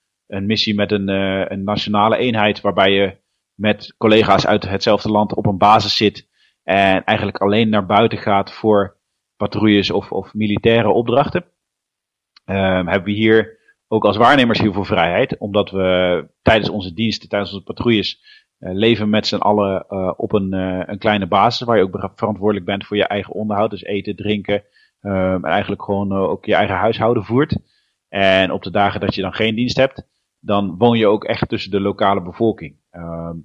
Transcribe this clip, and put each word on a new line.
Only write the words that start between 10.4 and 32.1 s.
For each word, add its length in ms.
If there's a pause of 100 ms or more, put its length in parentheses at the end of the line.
opdrachten. 560 (1000)
Ehm, 420
hebben 160
we 80
hier 460 (300)
ook 180
als 120
waarnemers 420
heel 140
veel 100
vrijheid, 540
omdat 340
we 560 (140)
tijdens 280
onze 240
diensten, 360
tijdens 240
onze 100
patrouilles, 580 (360)
eh, 160
leven 360
met 180
z'n 80
allen, 520
eh, 300
op 160
een, 200
eh, 320
een 120
kleine 300
basis 400
waar 100
je 60
ook 80
bera-, 240
verantwoordelijk 500
bent 200
voor 120
je 100
eigen 260
onderhoud, 360
dus 140
eten, 320
drinken, 480 (380)
ehm, 440
en 60
eigenlijk 320
gewoon, 280
eh, 100
ook 240
je 100
eigen 200
huishouden 480
voert. 340 (500)
En 440
op 120
de 80
dagen 280
dat 160
je 60
dan 120
geen 220
dienst 220
hebt, 300 (320)
dan 380
woon 200
je 100
ook 160
echt 260
tussen 220
de 80
lokale 420